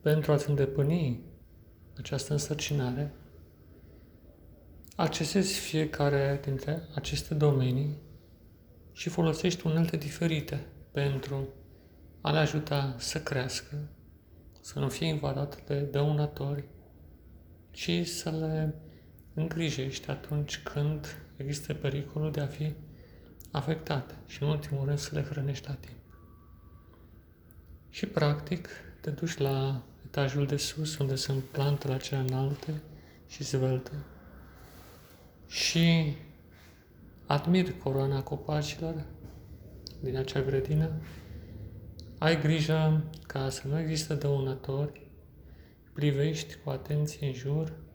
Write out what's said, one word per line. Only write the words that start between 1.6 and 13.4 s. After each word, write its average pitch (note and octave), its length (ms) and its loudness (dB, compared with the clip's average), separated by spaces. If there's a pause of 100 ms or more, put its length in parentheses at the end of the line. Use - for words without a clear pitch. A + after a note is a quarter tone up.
această - 360 -4
însărcinare, C#3+ 800 0 (1800)
accesezi E3+ 640 2
fiecare C#3+ 880 2
dintre C#3+ 380 -2 (120)
aceste D3 400 -2
domenii C#3+ 640 4 (960)
și - 160 -6
folosești E3+ 580 2
unelte E3 300 4
diferite D3+ 680 -2 (240)
pentru C#3 580 0 (720)
a D#3 100 0
le D3+ 80 4
ajuta D3 600 2
să - 240 -4
crească, C3+ 540 -4 (840)